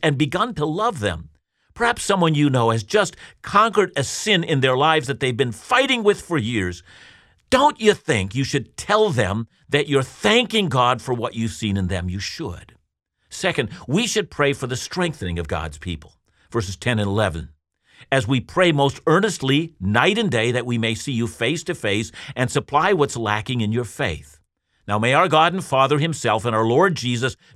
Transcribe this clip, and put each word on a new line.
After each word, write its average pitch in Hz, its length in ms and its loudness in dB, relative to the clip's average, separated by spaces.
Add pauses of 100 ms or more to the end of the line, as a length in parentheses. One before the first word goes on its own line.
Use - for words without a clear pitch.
and 147 140 2
begun 185 380 -2
to 156 100 -2
love 180 340 -4
them. 90 300 -4 (440)
Perhaps 233 300 -2
someone 170 320 2
you 147 140 4
know 123 200 4
has 113 140 0
just 202 320 0 (260)
conquered 208 540 2
a 139 80 0
sin 196 400 0
in 143 160 0
their 127 180 4
lives 156 300 2
that 143 120 -6
they've 127 160 -2
been 123 160 0
fighting 254 520 0
with 202 180 2
for 170 160 -4
years. 104 460 -2 (680)
Don't 285 320 4
you 208 120 6
think 101 420 -2
you 135 80 0
should - 340 -4
tell 214 320 2
them 113 380 -2 (220)
that 147 180 2
you're 139 160 2
thanking 214 680 0
God 127 320 2
for 127 120 -4
what 120 200 -4
you've 110 180 -4
seen 101 260 -2
in 95 100 -2
them? 90 220 -4
You 95 100 -6
should. - 560 -12 (540)
Second, 151 400 -4 (180)
we 196 180 0
should 202 240 -2
pray 143 240 0
for 135 140 -6
the 127 80 -4
strengthening 120 640 -4
of 80 80 -6
God's 80 320 -6
people. - 340 -10 (380)
Verses 92 240 -4
ten 123 240 -2
and 101 80 0
eleven. 98 420 -2 (640)
"As 131 160 2
we 131 120 0
pray 175 320 2
most 139 360 0
earnestly 160 720 0
night 127 400 2
and 208 100 0
day 120 220 2
that 123 160 -2
we 120 100 -2
may 113 160 0
see 123 200 -8
you 117 120 0
face 135 380 -4
to 175 100 -6
face 107 380 -4 (240)
and 127 160 0
supply 175 420 2
what's 147 240 0
lacking 110 440 -2
in 107 100 0
your 117 140 -2
faith. 82 540 -8 (480)
Now 101 120 -2
may 120 140 2
our 175 140 4
God 160 260 4
and 185 100 -6
Father 165 340 2
himself 120 480 -2
and 113 100 0
our 113 120 2
Lord 165 260 2
Jesus 120 420 -4 (200)